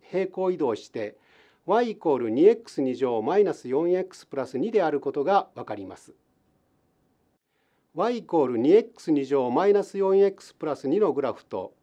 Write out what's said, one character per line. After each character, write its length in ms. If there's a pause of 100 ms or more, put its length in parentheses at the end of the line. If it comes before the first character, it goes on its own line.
平 240
行 240
移 80
動 180
し 140
て、 280 (500)
ワ 160
イ 80
イ 40
コ 200
ー 20
ル 140
二 140
エ 80
ッ 100
ク 80
ス 100
二 140
乗 260
マ 160
イ 60
ナ 100
ス 160
四 220
エ 80
ッ 80
ク 100
ス 80
プ 120
ラ 100
ス 100
二 140
で 100
あ 80
る 100
こ 120
と 120
が 300
わ 100
か 120
り 100
ま 120
す。 160 (1800)
ワ 160
イ 100
イ 40
コ 220
ー 20
ル 100
二 140
エ 80
ッ 160
ク 40
ス 120
二 160
乗 240
マ 160
イ 60
ナ 100
ス 160
四 180
エ 80
ッ 80
ク 100
ス 120
プ 100
ラ 100
ス 120
二 120
の 140
グ 80
ラ 100
フ 140
と 380